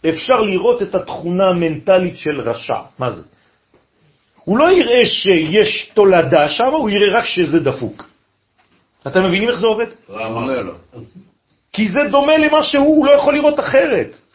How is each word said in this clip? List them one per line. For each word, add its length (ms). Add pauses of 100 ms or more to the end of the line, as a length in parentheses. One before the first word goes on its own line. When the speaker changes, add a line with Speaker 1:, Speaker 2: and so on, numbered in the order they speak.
Speaker 1:
אפשר 320
לראות 420
את 120
התכונה 560
המנטלית 640
של 240
רשע. 380 (200)
מה 120
זה? 120 (1200)
הוא 140
לא 140
יראה 340
שיש 880
תולדה 540
שם, 240
הוא 180
יראה 280
רק 60
שזה 360
דפוק. 480 (1000)
אתם 180
מבינים 240
איך 100
זה 80
עובד? 200 (220)
Speaker 2:
רע 180
עונה 360
לו. 100 (1000)
Speaker 1:
כי 160
זה 220
דומה 280
למה 240
שהוא, 340
הוא 100
לא 40
יכול 240
לראות 260
אחרת. 580 (160)